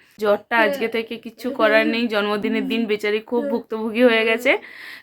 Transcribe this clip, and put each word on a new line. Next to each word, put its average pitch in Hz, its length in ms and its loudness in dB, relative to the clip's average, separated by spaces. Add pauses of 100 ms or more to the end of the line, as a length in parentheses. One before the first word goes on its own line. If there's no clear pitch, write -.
(180)
জ্বরটা 208 400 0
আজকে 226 300 0
থেকে 226 280 -6
কিচ্ছু 226 340 -10
করার 220 360 4
নেই, 226 200 0
জন্মদিনের 214 640 0
দিন 226 180 0
বেচারি 208 340 -2
খুব 247 280 -4
ভুক্তভোগী 226 540 -4
হয়ে 226 220 6
গেছে। 240 340 0 (440)